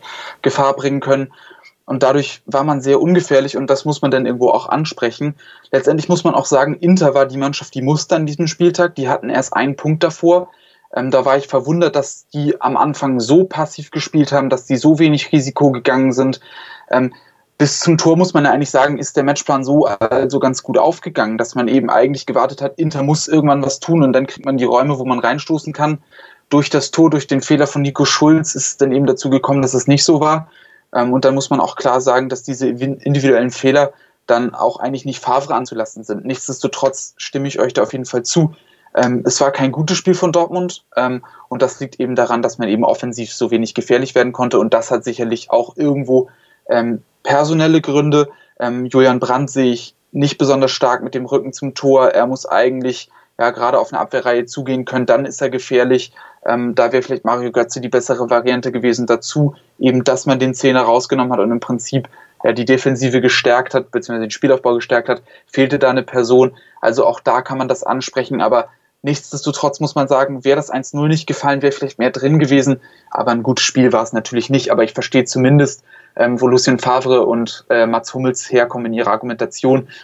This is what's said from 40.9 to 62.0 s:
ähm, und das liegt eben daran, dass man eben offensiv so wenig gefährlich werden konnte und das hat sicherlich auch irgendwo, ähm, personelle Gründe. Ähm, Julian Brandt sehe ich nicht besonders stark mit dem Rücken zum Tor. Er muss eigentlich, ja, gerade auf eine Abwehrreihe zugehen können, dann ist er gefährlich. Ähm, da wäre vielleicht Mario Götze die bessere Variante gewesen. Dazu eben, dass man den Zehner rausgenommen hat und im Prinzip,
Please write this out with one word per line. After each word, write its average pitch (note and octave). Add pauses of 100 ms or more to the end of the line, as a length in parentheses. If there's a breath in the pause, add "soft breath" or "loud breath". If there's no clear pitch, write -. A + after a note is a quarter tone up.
ähm, B2+ (240 loud breath)
und B2
das B2+
liegt C3
eben B2+
daran, A#2+
dass A#2+
man A#2
eben G#2+
offensiv A2+
so A#2
wenig A#2+
gefährlich B2+
werden B2
konnte B2
und G#2+
das A2+
hat B2+
sicherlich A#2
auch -
irgendwo, C3+ (400 soft breath)
ähm, A#2 (200)
personelle D#3
Gründe. D3 (300 loud breath)
Ähm, B2
Julian B2+
Brandt B2+
sehe C3
ich - (160)
nicht C#3+
besonders C3+
stark B2+
mit C3+
dem B2+
Rücken C3+
zum C3+
Tor. C3+
Er A#2
muss C3
eigentlich, B2+ (300 soft breath)
ja, A#2+
gerade A#2+
auf A2
eine D3+
Abwehrreihe B2
zugehen B2+
können, B2+
dann C3
ist B2+
er C3+
gefährlich. B2+ (340 loud breath)
Ähm, A#2+
da A#2+
wäre B2+
vielleicht B2+
Mario A#2+
Götze A#2+
die A#2+
bessere A#2+
Variante B2
gewesen. A#2+
Dazu C#3+ (240 loud breath)
eben, B2+
dass -
man C3+
den C3
Zehner B2+
rausgenommen B2+
hat A#2+
und G#2+
im A#2+
Prinzip, B2 (340 soft breath)